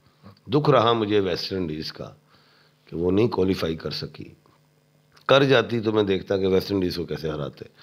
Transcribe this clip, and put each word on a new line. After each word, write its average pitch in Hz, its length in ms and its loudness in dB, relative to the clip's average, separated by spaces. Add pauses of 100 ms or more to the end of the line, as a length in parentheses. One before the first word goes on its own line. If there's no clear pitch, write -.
(480)
दुख 143 220 2
रहा 117 220 4
मुझे 104 280 0
वेस्ट 92 320 -4
इंडीज 80 380 -6
का - 140 -14 (840)
कि 80 80 -12
वो 87 140 -2
नहीं 104 180 2
क्वालिफाई 92 480 -2
कर 78 160 -10
सकी। - 320 -12 (1040)
कर 139 160 6
जाती 120 360 2
तो 107 120 -2
मैं 107 140 2
देखता 98 300 -2
कि 95 120 0
वेस्ट 95 220 0
इंडीज 90 260 -2
को 85 80 -6
कैसे 76 260 -8
हराते। 73 400 -10 (120)